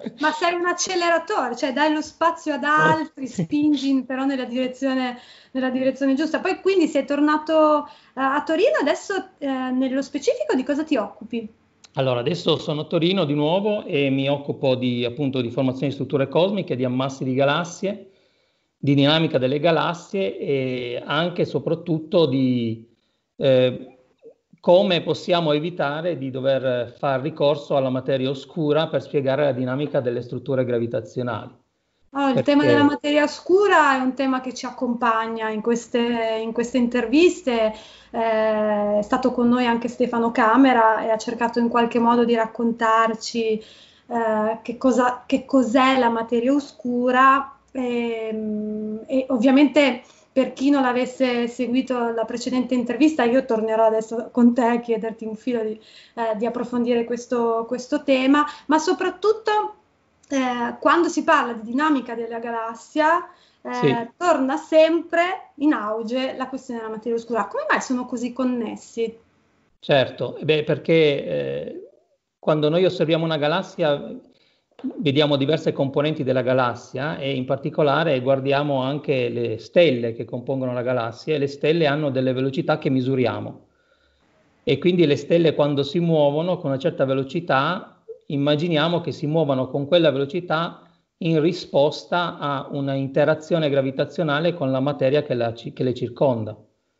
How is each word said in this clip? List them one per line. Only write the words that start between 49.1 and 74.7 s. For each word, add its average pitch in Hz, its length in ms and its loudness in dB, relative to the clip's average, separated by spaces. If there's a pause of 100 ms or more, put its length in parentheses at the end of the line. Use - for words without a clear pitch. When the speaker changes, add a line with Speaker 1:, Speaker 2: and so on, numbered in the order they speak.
Speaker 2:
ovviamente 262 720 4 (300)
per 254 220 0
chi 269 160 0
non 285 160 4
avesse 247 640 0
seguito 240 640 -2
la 226 140 -2
precedente 247 480 -2
intervista, 247 500 2
io 254 220 2
tornerò 220 400 2
adesso 220 460 0
con 240 220 6
te 247 100 2
a 233 160 2
chiederti 220 460 -4
un 220 100 -8
filo 233 280 -4
di, 214 160 -6 (360)
eh, 226 220 -2
di 220 80 -2
approfondire 233 600 0
questo, 233 640 -2
questo 254 360 -4
tema, 269 420 4 (200)
ma 302 140 2
soprattutto, 427 960 0 (540)
eh, 240 500 -2
quando 320 280 4
si - 160 -2
parla 262 300 2
di 214 160 -12
dinamica 262 460 0
della 233 240 -8
galassia, 240 880 -2 (320)
eh, 247 120 -10
Speaker 1:
Sì. 240 340 0 (100)
Speaker 2:
torna 302 400 2
sempre 330 1000 2
in 294 180 2
auge 226 640 -4
la 254 120 -6
questione 254 340 -10
della 220 100 -8
materia 233 260 -4
oscura. 226 300 -4
Come 587 220 -6
mai 214 120 0
sono 247 240 -4
così 240 280 -6
connessi? 226 840 -4 (600)
Speaker 1:
Certo, 127 580 0
eh - 80 -12
beh, 151 180 2
perché, 156 300 0 (320)
eh, 156 640 -6 (480)
quando 151 320 0
noi 180 160 2
osserviamo 160 380 0
una 160 140 -2
galassia, 147 760 -2 (840)